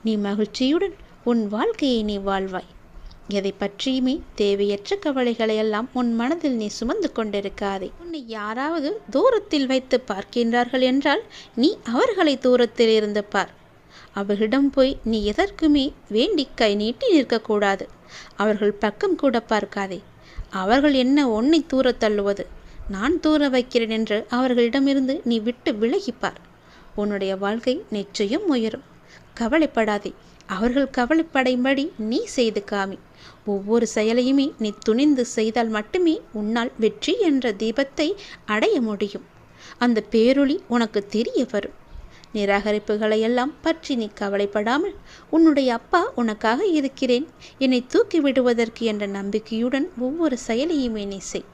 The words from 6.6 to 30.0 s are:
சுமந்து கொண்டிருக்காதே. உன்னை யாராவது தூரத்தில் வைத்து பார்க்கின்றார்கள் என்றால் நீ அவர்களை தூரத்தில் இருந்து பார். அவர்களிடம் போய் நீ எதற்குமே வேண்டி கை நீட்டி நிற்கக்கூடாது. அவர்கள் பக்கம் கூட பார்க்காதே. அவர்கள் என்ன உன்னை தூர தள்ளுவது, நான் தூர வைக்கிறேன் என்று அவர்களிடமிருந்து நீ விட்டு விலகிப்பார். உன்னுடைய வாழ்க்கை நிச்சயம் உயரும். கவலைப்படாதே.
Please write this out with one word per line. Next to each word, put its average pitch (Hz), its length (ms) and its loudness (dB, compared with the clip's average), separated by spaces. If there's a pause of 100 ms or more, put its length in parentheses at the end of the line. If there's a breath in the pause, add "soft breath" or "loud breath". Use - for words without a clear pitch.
சுமந்து 302 400 -2
கொண்டிருக்காதே. 202 840 -4
உன்னை 339 320 -10
யாராவது 254 640 -4 (200)
தூரத்தில் 320 580 2
வைத்து 262 340 0
பார்க்கின்றார்கள் 240 840 0
என்றால் 285 360 2 (340 loud breath)
நீ 262 140 4 (160)
அவர்களை 330 520 2
தூரத்தில் 240 560 4
இருந்து 208 300 0
பார். 196 280 -4 (640 loud breath)
அவர்களிடம் 214 540 0
போய் 269 220 4 (120)
நீ 226 220 0
எதற்குமே 294 600 2 (220)
வேண்டி 285 360 0 (100)
கை 220 200 2
நீட்டி 214 360 -2
நிற்கக்கூடாது. 214 760 2 (500 loud breath)
அவர்கள் 208 420 0
பக்கம் 320 380 -2
கூட 262 280 2
பார்க்காதே. 196 540 -4 (560 loud breath)
அவர்கள் 262 420 2
என்ன 262 220 4 (120)
உன்னை 262 360 4
தூர 262 280 2
தள்ளுவது, 202 500 0 (460 loud breath)
நான் 208 300 -2
தூர 302 280 2
வைக்கிறேன் 240 460 0
என்று 214 240 0 (120)
அவர்களிடமிருந்து 254 840 2 (100)
நீ 233 160 0
விட்டு 240 320 -4
விலகிப்பார். 233 680 -2 (580 loud breath)
உன்னுடைய 202 400 -2
வாழ்க்கை 214 380 -2 (160)
நிச்சயம் 214 580 -4
உயரும். 233 380 -2 (500 loud breath)
கவலைப்படாதே. 226 720 0 (380 loud breath)